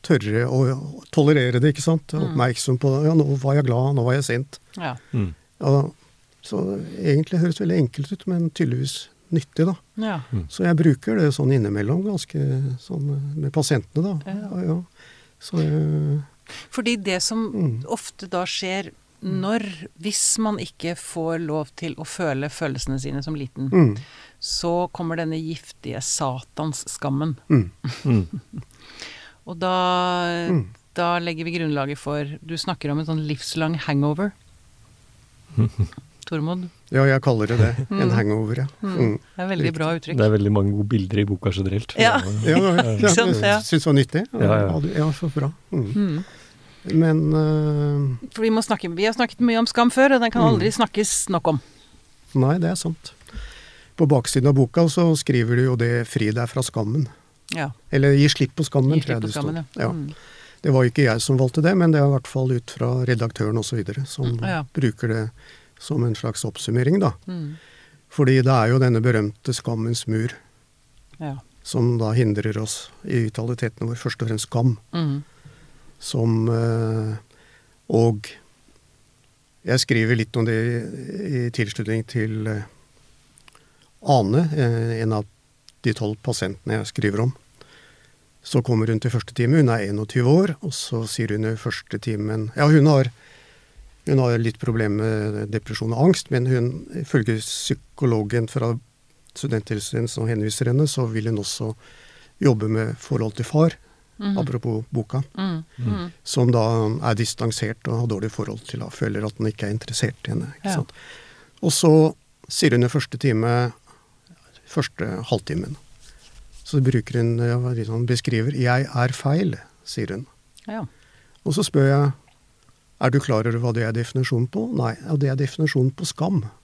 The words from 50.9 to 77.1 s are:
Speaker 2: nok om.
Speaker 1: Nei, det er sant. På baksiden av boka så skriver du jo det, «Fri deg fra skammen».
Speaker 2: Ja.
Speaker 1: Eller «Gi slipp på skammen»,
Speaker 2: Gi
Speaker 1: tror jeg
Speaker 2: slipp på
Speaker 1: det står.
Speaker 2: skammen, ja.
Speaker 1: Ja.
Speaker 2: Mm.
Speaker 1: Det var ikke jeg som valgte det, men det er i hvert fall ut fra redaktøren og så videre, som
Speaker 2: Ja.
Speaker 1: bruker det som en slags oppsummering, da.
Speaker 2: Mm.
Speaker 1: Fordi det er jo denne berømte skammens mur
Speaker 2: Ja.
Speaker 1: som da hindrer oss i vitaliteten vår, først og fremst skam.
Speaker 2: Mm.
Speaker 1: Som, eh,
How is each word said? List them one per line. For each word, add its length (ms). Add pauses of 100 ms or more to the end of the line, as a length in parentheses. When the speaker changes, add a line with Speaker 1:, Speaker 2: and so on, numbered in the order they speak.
Speaker 2:
nok 200
om. 120 (760)
Speaker 1:
Nei, 240
det 120
er 60
sant. 360 (840)
På 120
baksiden 400
av 60
boka 340
så 280
skriver 400
du 80
jo 120
det, 320
«Fri 220
deg 180
fra 140
skammen». 460 (460)
Speaker 2:
Ja. 160 (220)
Speaker 1:
Eller 220
«Gi 140
slipp 280
på 80
skammen», 300
Speaker 2:
Gi 80
Speaker 1:
tror 40
jeg 100
Speaker 2:
slipp 60
på 40
Speaker 1:
det 80
står. 80
Speaker 2:
skammen, 120 (220)
ja. 60
Speaker 1:
Ja. 100
Speaker 2:
Mm. 220 (480)
Speaker 1:
Det 100
var 120
ikke 200
jeg 160
som 160
valgte 260
det, 140
men 140
det 100
er 60
i 120
hvert 80
fall 260
ut 180
fra 340
redaktøren 540
og 60
så 120
videre, 300
som 360
Speaker 2:
Ja. 200 (100)
Speaker 1:
bruker 360
det 220 (480)
som 260
en 100
slags 300
oppsummering, 560
da. 120 (160)
Speaker 2:
Mm. 280 (540)
Speaker 1:
Fordi 320
det 40
er 220
jo 100
denne 240
berømte 500
skammens 540
mur 240 (880)
Speaker 2:
Ja. 160 (260)
Speaker 1:
som 360
da 140
hindrer 500
oss 260 (160)
i 240
vitaliteten 600
vår, 80
først 260
og 60
fremst 200
skam. 300 (160)
Speaker 2:
Mm. 280 (760)
Speaker 1:
Som, 500
eh, 680 (720)